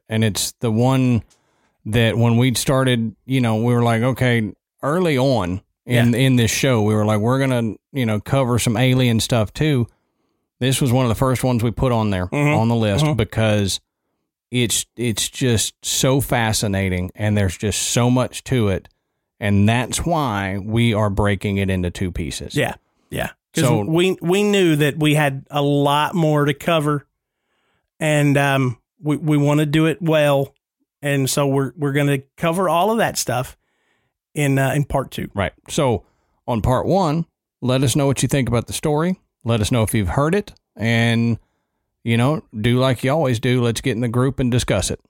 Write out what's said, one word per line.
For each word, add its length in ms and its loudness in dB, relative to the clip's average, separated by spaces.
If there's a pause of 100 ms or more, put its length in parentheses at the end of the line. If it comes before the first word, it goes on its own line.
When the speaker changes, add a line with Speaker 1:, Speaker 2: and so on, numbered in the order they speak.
Speaker 1:
And 160 -2
it's 360 -2
the 120 -2
one 520 2 (640)
that 300 2
when 220 4
we'd 200 2
started, 580 0 (100)
you 160 0
know, 140 0
we 180 0
were 80 2
like, 220 2
okay, 500 0 (300)
early 340 0
on 440 0 (260)
in, 260 4
Speaker 2:
Yeah. 60 0
Speaker 1:
in 160 4
this 160 2
show, 320 2
we 100 2
were 120 2
like, 160 2
"We're 180 0
gonna, 360 -2 (160)
you 140 -2
know, 140 -2
cover 400 0
some 180 0
alien 420 2
stuff 340 0
too." 340 0 (720)
This 220 0
was 100 2
one 140 2
of 40 2
the 60 0
first 280 0
ones 200 0
we 80 0
put 200 -2
on 200 0
there 160 -2
Speaker 2:
Mm-hmm. 320 0
Speaker 1:
on 80 2
the 80 2
list 300 0
Speaker 2:
Mm-hmm. 100 0
Speaker 1:
because 640 -2 (720)
it's, 340 -2 (100)
it's 340 -4
just 440 -2 (100)
so 380 0
fascinating, 920 -2
and 200 -2
there's 220 0
just 240 -4
so 300 0
much 340 -2
to 220 0
it. 220 -4 (500)
And 300 2
that's 360 -2
why 520 -2
we 360 0
are 180 2
breaking 460 0
it 120 0
into 220 -2
two 200 -4
pieces. 440 -8
Speaker 2:
Yeah. 200 -2 (360)
Yeah. 200 -6 (220)
'Cause 100 0
Speaker 1:
So 220 2
Speaker 2:
we, 360 0
we 220 0
knew 340 2
that 200 0
we 180 2
had 360 0
a 100 -2
lot 540 0
more 300 2
to 100 0
cover, 500 -2 (920)
and, 380 2
um, 400 0 (240)
we, 160 -2
we 200 0
wanna 280 2
do 200 2
it 160 -2
well. 520 2 (480)
And 280 -2
so 180 0
we're, 300 0
we're 160 -4
gonna 260 0 (160)
cover 320 -2
all 240 2
of 60 -2
that 200 -2
stuff 400 -6 (760)
in, 240 0
uh, 140 0
in 140 -2
part 260 -4
two. 240 -10
Speaker 1:
Right. 180 -4 (160)
So 360 -2 (420)
on 140 -2
part 260 0
one, 380 0 (360)
let 220 0
us 120 0
know 120 2
what 160 0
you 40 0
think 200 0
about 200 -2
the 60 -10
story. 460 -2 (240)
Let 180 0
us 100 0
know 120 2
if 100 -2
you've 160 0
heard 260 0
it, 160 -4 (240)
and, 640 0 (640)
you 140 0
know, 260 0 (160)
do 200 2
like 240 0
you 80 0
always 280 0
do. 220 0
Let's 200 -2
get 120 -2
in 80 -4
the 80 -2
group 300 0
and 120 0
discuss 400 0
it. 80 -6 (100)